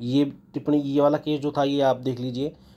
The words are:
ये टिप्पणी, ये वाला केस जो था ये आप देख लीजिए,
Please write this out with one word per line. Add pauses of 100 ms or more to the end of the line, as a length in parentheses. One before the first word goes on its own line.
ये (280)
टिप्पणी,
ये
वाला
केस
जो
था
ये
आप
देख
लीजिए, (220)